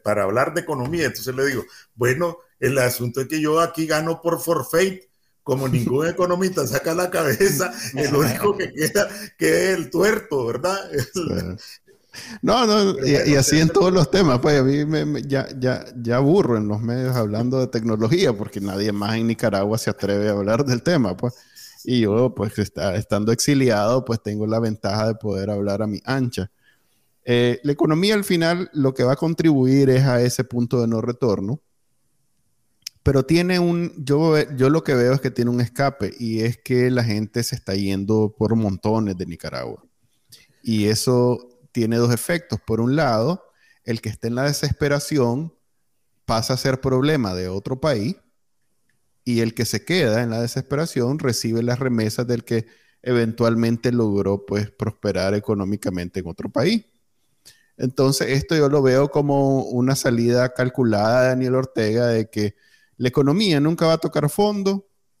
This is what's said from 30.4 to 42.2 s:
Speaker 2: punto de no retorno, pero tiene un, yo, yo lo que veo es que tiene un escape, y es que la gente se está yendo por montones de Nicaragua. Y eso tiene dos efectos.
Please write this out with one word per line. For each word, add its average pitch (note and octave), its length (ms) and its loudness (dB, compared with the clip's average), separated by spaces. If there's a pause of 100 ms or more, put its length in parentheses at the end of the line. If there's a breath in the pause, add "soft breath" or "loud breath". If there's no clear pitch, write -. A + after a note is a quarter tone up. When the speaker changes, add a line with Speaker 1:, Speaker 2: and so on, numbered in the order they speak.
Speaker 2:
punto A#2+ 380 -2
de A#2 60 0
no A2+ 140 0
retorno, A2 600 -2 (1400)
pero C3+ 220 4
tiene F3 340 2
un, F3 340 0 (100)
yo, D3+ 320 2 (200)
yo C3 140 4
lo D#3+ 140 2
que C#3+ 120 0
veo B2 180 4
es C3+ 80 0
que B2+ 100 -2
tiene A#2+ 200 0
un B2 100 0
escape, B2 580 -2
y A2+ 220 -2
es A#2 160 0
que B2+ 320 2
la B2 140 2
gente A2 400 -2
se - 120 -6
está G2 200 -6
yendo G2+ 600 0
por A2 200 0
montones G#2+ 600 0
de F2+ 100 -8
Nicaragua. B1+ 560 -10 (800 loud breath)
Y G#2+ 240 0
eso B2 600 2 (240)
tiene A#2 260 0
dos A#2+ 160 4
efectos. - 520 -4